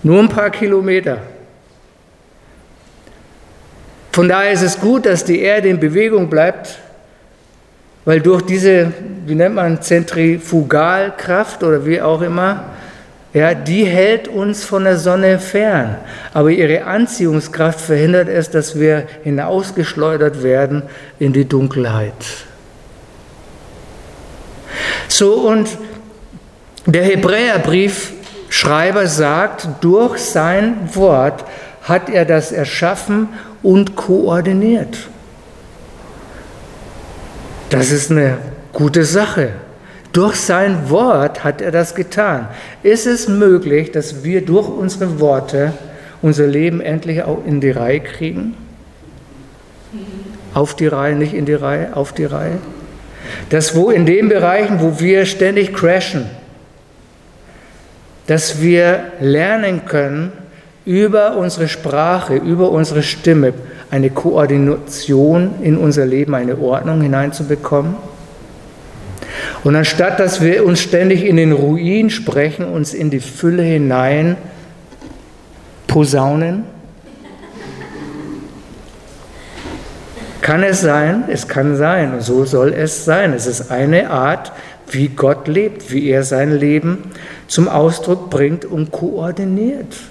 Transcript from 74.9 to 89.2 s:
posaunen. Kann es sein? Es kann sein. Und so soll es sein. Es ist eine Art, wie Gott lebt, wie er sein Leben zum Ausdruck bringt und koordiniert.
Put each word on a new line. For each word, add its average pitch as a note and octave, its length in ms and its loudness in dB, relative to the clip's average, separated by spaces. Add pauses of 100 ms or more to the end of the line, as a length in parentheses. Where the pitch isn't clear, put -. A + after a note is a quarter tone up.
posaunen. D3 760 2 (3750)
Kann D#3+ 220 2
es G3 180 2
sein? D#3+ 480 2
Es - 200 -6
kann C#3 280 0
sein. D3+ 380 0
Und A#2+ 80 -6
so B2+ 220 2
soll B2+ 280 2
es D#3 320 -4
sein. E3 280 2
Es A#2+ 140 -4
ist B2 260 -6
eine D3 380 2
Art, D3 420 -2 (360)
wie C3+ 200 0
Gott C#3 400 0
lebt, G#3 420 -2
wie C#3 200 0
er C3+ 120 4
sein C#3 340 0
Leben D3+ 540 0 (380)
zum F3 200 2
Ausdruck E3 640 0
bringt D3+ 340 -2
und D#3 280 -4
koordiniert. F#3+ 1040 -4 (140)